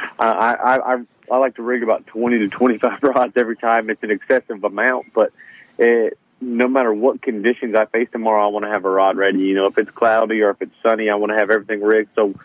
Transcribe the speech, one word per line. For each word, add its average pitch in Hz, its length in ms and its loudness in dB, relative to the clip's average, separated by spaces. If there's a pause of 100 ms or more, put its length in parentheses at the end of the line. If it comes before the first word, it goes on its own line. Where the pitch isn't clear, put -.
(200)
I, 113 340 0
I, 127 400 0
I, - 20 0 (360)
I 123 60 2
like 131 180 0
to 120 60 -12
rig 120 200 -4
about 110 240 -2
twenty 120 320 -2
to 104 100 0
twenty-five 117 540 -2
<laughs> - 0 -
rods 127 340 0
every 113 200 0
time. 113 340 0
It's 107 120 -8
an 107 80 -4
excessive 107 540 -2
amount, 110 500 -2
but 110 180 2 (460)
it, 117 400 2 (220)
no 123 280 0
matter 127 240 2
what 120 300 0
conditions 113 520 -2
I 107 120 2
face 117 260 -2
tomorrow, 110 320 0
I 104 40 2
wanna 104 220 -4
have 101 140 -4
a 95 60 0
rod 95 260 2
ready. 95 240 0
You 95 140 0
know, 98 120 2
if - 120 -2
it's 107 120 -2
cloudy 110 520 0
or 101 80 4
if 98 120 -4
it's - 200 -10
sunny, 110 280 0
I 104 40 0
wanna 104 240 -2
have 104 120 2
everything 107 320 -2
rigged. 107 320 2
So 101 200 0 (100)